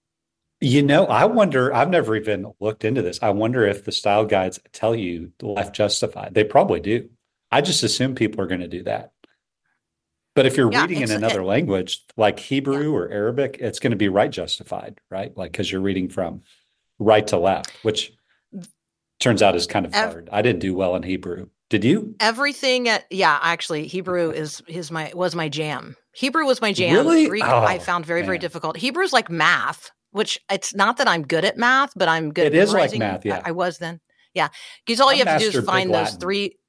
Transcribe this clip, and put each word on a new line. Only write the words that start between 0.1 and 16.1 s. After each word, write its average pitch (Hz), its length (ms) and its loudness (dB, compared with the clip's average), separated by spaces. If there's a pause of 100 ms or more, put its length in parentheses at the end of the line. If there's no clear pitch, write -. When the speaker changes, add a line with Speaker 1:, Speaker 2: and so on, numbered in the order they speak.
Speaker 1:
You 143 220 4
know, 147 240 4
I 117 200 4
wonder, 165 480 2
I've 139 160 2
never 135 260 2
even 104 440 -4
looked 107 240 -4
into 117 180 0
this. 90 200 -6
I 110 80 2
wonder 113 360 2
if 98 180 -2
the 107 80 -8
style 107 320 2
guides 95 360 0 (120)
tell 113 220 -2
you 87 380 -6 (100)
left 101 320 -6
justified. 101 600 -2
They 107 100 4
probably 110 360 2
do. 104 280 -4 (420)
I 127 100 4
just 151 220 0
assume 127 320 0
people 107 280 -2
are 92 40 -2
gonna 90 220 -6
do 87 160 -10
that. - 280 -6 (1200)
But 135 120 6
if 131 100 2
you're 123 160 4
Speaker 2:
Yeah, - 100 4
Speaker 1:
reading - 160 -2
in 139 60 -2
Speaker 2:
it's, 110 80 -2
Speaker 1:
another 107 300 -2
Speaker 2:
it 92 40 -6
Speaker 1:
language, 98 560 -2 (140)
like 107 220 2
Hebrew 139 460 -2
Speaker 2:
Yeah. 151 120 -2
Speaker 1:
or 87 140 -4
Arabic, 120 500 -4
it's 113 180 -6
gonna 117 180 0
be 101 120 0
right 104 220 2
justified, - 680 -10 (120)
right? 95 260 -10
Like, 87 160 -10
'cause 92 180 -4
you're 95 100 -2
reading 95 280 -2
from 92 340 -6 (560)